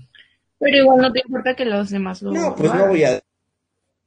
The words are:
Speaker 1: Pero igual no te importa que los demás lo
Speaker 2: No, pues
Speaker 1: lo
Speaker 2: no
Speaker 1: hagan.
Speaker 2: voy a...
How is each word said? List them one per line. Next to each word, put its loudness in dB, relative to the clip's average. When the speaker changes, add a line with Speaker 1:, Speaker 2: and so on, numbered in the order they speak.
Speaker 1:
Pero 0
igual 6
no 0
te -2
importa -6
que -6
los -4
demás -8
lo -8
Speaker 2:
No, -2
pues -2
Speaker 1:
lo 0
Speaker 2:
no 0
Speaker 1:
hagan. 2
Speaker 2:
voy 2
a... -2